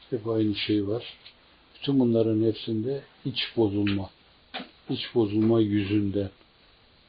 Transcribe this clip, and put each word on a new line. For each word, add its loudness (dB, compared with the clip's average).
hep -6
aynı 2
şey 0
var. -4
Bütün 0
bunların 4
hepsinde -2
iç -6
bozulma, 0
iç -6
bozulma 4
yüzünden 0